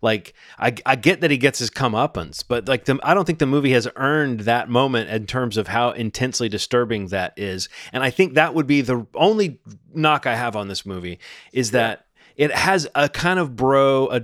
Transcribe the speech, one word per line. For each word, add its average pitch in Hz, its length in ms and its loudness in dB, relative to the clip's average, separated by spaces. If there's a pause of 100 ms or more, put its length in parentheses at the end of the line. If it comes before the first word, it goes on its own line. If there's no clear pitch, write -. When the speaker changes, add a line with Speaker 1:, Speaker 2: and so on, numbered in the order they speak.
Speaker 1:
like, 110 320 0 (240)
I, - 160 0 (100)
I 131 100 4
get 151 260 0
that 160 100 2
he 139 60 2
gets 131 200 0
his 117 140 -4
comeuppance, 110 760 -4
but, 120 200 -4
like, 131 180 -2
the, 139 160 0
I 160 140 4
don't 190 100 2
think 160 140 -4
the 143 80 2
movie 139 240 2
has 120 240 2
earned 135 460 0
that 117 280 0
moment 120 400 0
in 110 160 -4
terms 117 320 -4
of 104 100 -2
how 117 240 0
intensely 120 560 -4
disturbing 107 600 -2
that 92 300 -4
is. 95 320 -6 (220)
And 127 120 -4
I 127 80 0
think 175 240 2
that 156 180 4
would 151 140 0
be 143 140 4
the 123 340 -2
only 196 440 2 (360)
knock 156 320 2
I 120 80 0
have 117 200 -4
on 101 120 -4
this 98 180 -8
movie, 90 320 -8 (340)
is 123 220 -2
Speaker 2:
Yeah. 123 60 4
Speaker 1:
that 113 260 -2 (300)
it 160 160 2
has 185 440 0
a 143 140 4
kind 180 300 0
of 139 160 -2
bro, 135 560 4
a 123 120 -2